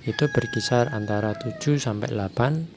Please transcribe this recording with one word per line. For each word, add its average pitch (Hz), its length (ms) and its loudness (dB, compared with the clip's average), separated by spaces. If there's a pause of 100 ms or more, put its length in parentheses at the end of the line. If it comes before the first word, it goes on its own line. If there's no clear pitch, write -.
itu 147 320 2
berkisar 120 560 2
antara 107 400 0
tujuh 143 480 -2
sampai 110 320 -2
delapan. 123 640 0